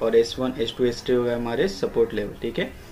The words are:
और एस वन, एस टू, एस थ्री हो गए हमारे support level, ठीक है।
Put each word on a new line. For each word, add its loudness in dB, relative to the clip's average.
और 4
एस 4
वन, -2
एस -2
टू, 2
एस 0
थ्री 2
हो 4
गए 2
हमारे 0
support 0
level, -4
ठीक -4
है। -4